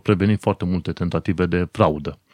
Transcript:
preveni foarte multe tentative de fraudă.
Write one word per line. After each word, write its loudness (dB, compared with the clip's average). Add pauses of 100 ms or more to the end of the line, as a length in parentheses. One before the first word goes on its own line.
preveni 2
foarte -2
multe -2
tentative -2
de 0
fraudă. 0 (160)